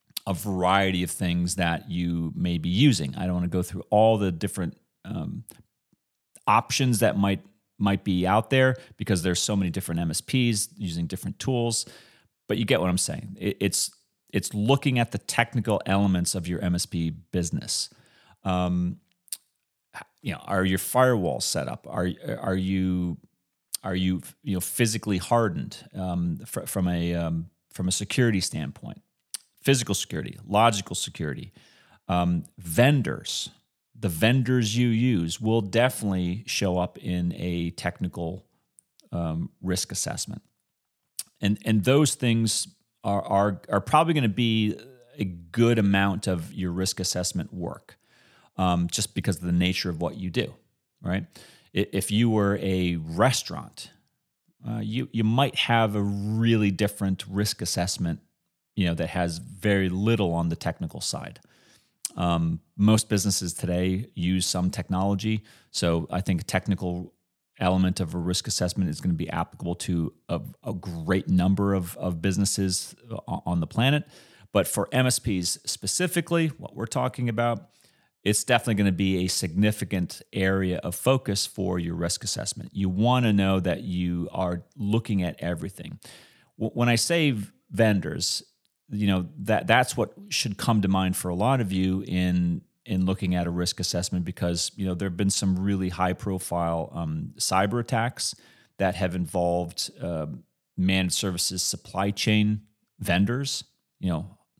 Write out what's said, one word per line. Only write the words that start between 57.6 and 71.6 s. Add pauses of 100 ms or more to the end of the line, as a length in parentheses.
assessment, (560)
you
know,
that
has
very
little
on
the
technical
side. (760)
Um, (140)
most
businesses
today
use
some
technology, (260)
so
I
think
a
technical (460)
element
of
a
risk
assessment
is
gonna
be
applicable
to (160)
a, (220)
a
great
number